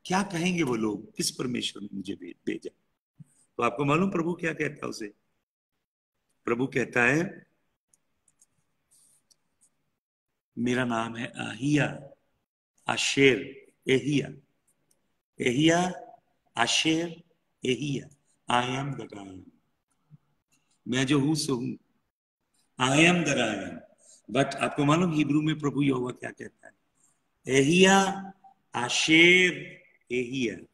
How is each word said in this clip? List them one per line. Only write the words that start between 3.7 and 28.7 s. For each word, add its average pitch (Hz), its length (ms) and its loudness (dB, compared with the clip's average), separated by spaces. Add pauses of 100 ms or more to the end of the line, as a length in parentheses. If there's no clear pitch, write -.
मालूम 165 260 2
प्रभु 175 220 -2
क्या 165 200 -6
कहता 151 320 -8
है 123 40 -6
उसे? 107 240 -12 (1300)
प्रभु 120 220 -2
कहता 120 360 0
है, 151 420 0 (3000)
"मेरा 123 280 0
नाम 113 300 -4
है 120 340 -10
आहिया, 123 600 -2 (800)
आशेर, 120 800 2 (220)
एहिया, 131 380 0 (1120)
एहिया, 165 520 2 (640)
आशेर, 160 680 0 (420)
एहिया, 127 420 -4 (540)
I 131 240 -4
am 131 140 -8
that 110 180 -14
I 98 140 -16
am। 92 100 -18 (1500)
मैं 131 180 0
जो 143 140 2
हूं 147 160 0
सो 143 200 -2
हूं, 120 180 -6 (1120)
I 139 120 4
am 170 260 6
that 120 300 -2
I 95 140 -8
am।" 85 100 -14 (520)
But 139 240 0
आपको 123 280 -2
मालूम 160 280 4
हिब्रू 151 300 2
में 151 180 -2
प्रभु 139 220 -2
यहोवा 127 300 0
क्या 120 200 -12
कहता - 360 -18
है? - 60 -20 (720)
एहिया, 185 840 4 (440)